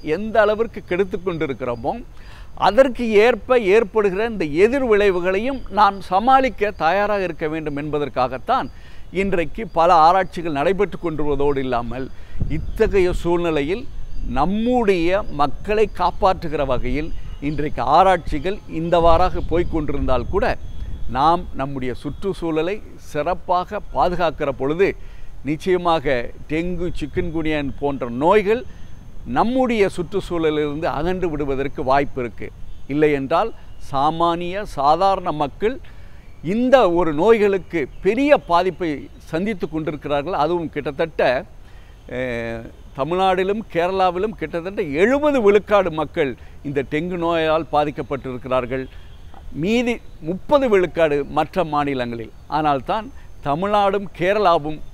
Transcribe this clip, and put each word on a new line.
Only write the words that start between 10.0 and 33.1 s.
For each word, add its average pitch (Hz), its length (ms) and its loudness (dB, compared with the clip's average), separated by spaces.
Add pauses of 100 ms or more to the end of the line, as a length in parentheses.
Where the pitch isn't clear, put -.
ஆராய்ச்சிகள் 180 540 2
நடைபெற்று 180 400 0
கொண்டிருப்பதோடு 147 680 0
இல்லாமல் 123 420 -4 (440)
இத்தகைய 180 600 2
சூழ்நிலையில் 170 720 0 (540)
நம்முடைய 202 840 2 (100)
மக்களை 185 540 2 (120)
காப்பாற்றுகிற 175 680 0
வகையில் 127 440 0 (300)
இன்றைக்கு 147 420 -2 (140)
ஆராய்ச்சிகள் 180 600 4 (220)
இந்தவாறாக 170 680 4
போய்க் 175 260 2
கொண்டிருந்தால் 131 560 0
கூட 196 140 0 (680)
நாம் 156 320 2 (120)
நம்முடைய 135 400 -4
சுற்றுச்சூழலை 170 840 -4 (340)
சிறப்பாக 180 680 -2 (100)
பாதுகாக்கிற 160 600 0
பொழுது 151 360 0 (560)
நிச்சயமாக 160 680 0 (340)
டெங்கு, 170 380 -2 (120)
சிக்குன்குனியா 156 600 -2 (200)
போன்ற 139 300 -2 (140)
நோய்கள் 208 400 4 (720)
நம்முடைய 233 520 2
சுற்றுச்சூழலிலிருந்து 160 1000 -2 (100)
அகன்று 175 320 0
விடுவதற்கு 139 540 -2
வாய்ப்பு 139 380 2
இருக்கு. 110 260 -8 (400)
இல்லை 151 240 4